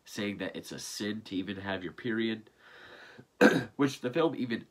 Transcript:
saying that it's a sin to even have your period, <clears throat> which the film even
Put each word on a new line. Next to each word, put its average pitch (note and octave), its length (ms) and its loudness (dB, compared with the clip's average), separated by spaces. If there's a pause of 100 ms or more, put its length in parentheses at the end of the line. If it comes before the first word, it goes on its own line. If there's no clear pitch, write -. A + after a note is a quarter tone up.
saying G#2 340 -4
that F#2 180 -4
it's - 180 -10
a C#2+ 60 -8
sin G#2+ 440 -4
to F#2+ 120 -6
even F#2+ 200 -2
have F#2+ 280 -4
your D#2+ 100 -6
period, A2+ 560 -2 (920)
<clears throat> - 380 6
which C#3 240 2
the B2 80 0
film C3 260 2
even A2+ 360 -4